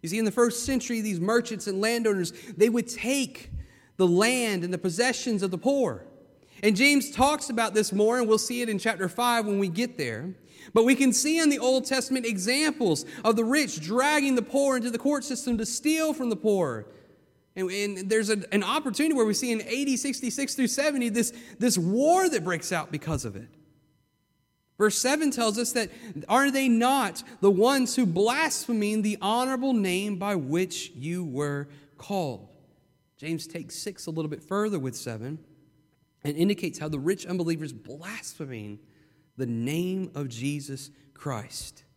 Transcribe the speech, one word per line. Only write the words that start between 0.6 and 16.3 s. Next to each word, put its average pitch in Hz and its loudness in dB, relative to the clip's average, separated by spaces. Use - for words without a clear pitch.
century, 247 -2
these 208 -2
merchants 226 0
and 190 -2
landowners, 214 0
they 214 6
would 240 0
take 254 -4
the 185 6
land 214 2
and 180 -4
the 180 -4
possessions 208 0
of 196 0
the 180 -4
poor. 226 0
And 208 4
James 277 4
talks 285 2
about 226 -2
this 214 2
more, 214 4
and 233 2
we'll 220 4
see 240 -4
it 233 -2
in 208 0
chapter 190 -2
five 233 0
when 202 0
we 196 2
get 233 -4
there. 131 -6
But 226 6
we 254 8
can 262 4
see 311 2
in 320 6
the 277 2
Old 254 2
Testament 254 -2
examples 233 0
of 220 4
the 226 2
rich 247 0
dragging 269 2
the 240 2
poor 269 2
into 240 -2
the 233 -4
court 285 0
system 240 -2
to 220 -2
steal 311 0
from 262 -4
the 220 0